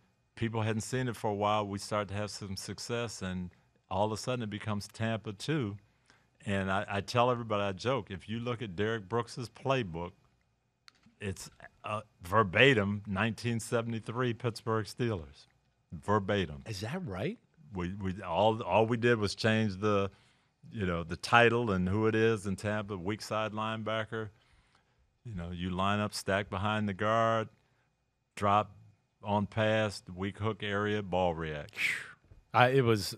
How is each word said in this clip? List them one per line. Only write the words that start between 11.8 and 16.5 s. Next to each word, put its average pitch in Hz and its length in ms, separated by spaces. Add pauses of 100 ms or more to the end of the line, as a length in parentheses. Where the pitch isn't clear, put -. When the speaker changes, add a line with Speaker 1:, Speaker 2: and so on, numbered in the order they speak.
Speaker 1:
uh, 107 160 (220)
verbatim 104 840
nineteen 110 540
seventy-three 117 760
Pittsburgh 110 520
Steelers. 92 600 (460)
Verbatim. 95 760